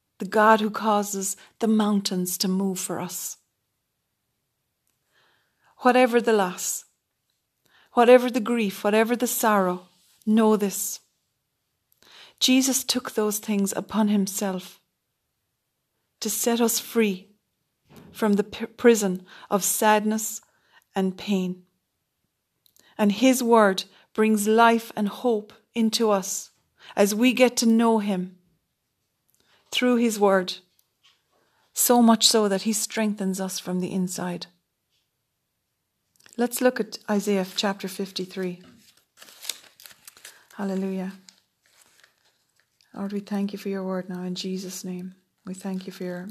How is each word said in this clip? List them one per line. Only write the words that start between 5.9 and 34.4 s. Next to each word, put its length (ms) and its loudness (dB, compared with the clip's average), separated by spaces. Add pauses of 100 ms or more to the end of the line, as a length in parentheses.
the 140 2
loss, 500 -2 (1080)
whatever 380 6
the 100 -2
grief, 440 -2
whatever 320 2
the 100 -2
sorrow, 640 0 (380)
know 300 4
this. 440 -4 (1400)
Jesus 460 2
took 280 -6
those 260 -2
things 360 -2
upon 340 -2
himself 720 -4 (1400)
to 80 -6
set 320 0
us 180 0
free 500 -2 (840)
from 220 0
the 100 2
p-, 220 -12
prison 580 2 (240)
of 160 0
sadness 800 0 (520)
and 220 -2
pain. 460 -4 (1400)
And 140 4
his 300 2
word 420 4 (280)
brings 340 2
life 480 4
and 140 -4
hope 460 -4 (200)
into 360 0
us 400 -4 (440)
as 200 4
we 180 4
get 240 2
to 100 0
know 340 4
him 360 -4 (1300)
through 260 2
his 240 0
word, 360 2 (1160)
so 300 4
much 260 6
so 200 2
that 140 -2
he 100 -2
strengthens 680 -4
us 180 -8
from 220 -6
the 120 -6
inside. 540 -6 (1900)